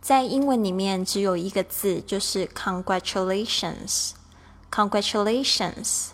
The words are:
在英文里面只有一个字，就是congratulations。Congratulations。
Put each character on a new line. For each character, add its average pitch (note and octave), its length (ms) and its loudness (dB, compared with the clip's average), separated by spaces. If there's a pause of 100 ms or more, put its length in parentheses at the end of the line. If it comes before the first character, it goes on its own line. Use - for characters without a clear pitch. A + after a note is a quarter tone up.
在 C4+ 220 4
英 C4+ 240 2
文 B3 180 4
里 F#3 80 2
面 F#3+ 320 0
只 G3 160 -2
有 F#3+ 160 2
一 F3+ 140 -2
个 F#3+ 120 0
字， F#3 380 0
就 G3 180 -4
是 F#3+ 280 -2
congratulations。 F#3+ 1700 -2 (600)
Congratulations。 G#3+ 1400 0